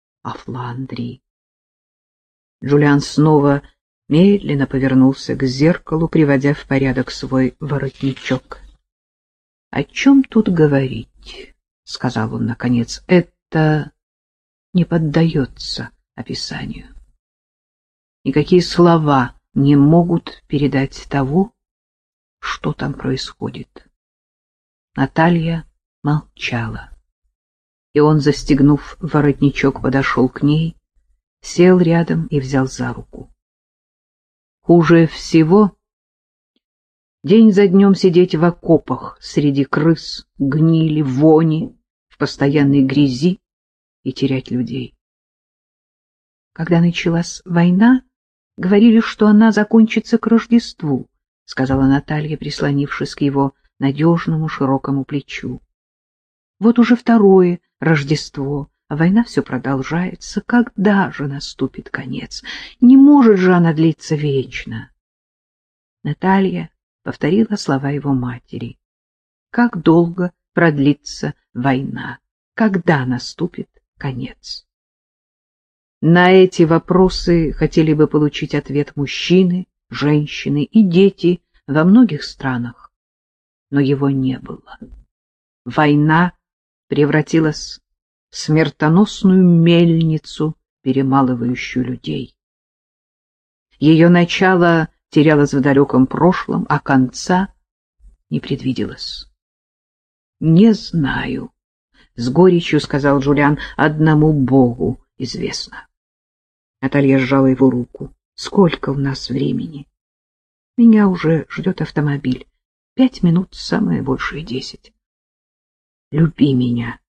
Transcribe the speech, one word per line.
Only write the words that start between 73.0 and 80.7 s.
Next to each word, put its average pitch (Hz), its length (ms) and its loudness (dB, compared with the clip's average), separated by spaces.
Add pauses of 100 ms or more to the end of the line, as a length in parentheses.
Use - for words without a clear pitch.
наступит - 640 -8 (280)
конец?» - 720 -12 (1300)
На 180 300 2
эти 185 320 4
вопросы 170 920 0
хотели 156 400 0
бы 151 140 2
получить 151 480 -4
ответ 143 400 -6
мужчины, 180 720 0 (240)
женщины 147 720 -2
и 220 200 2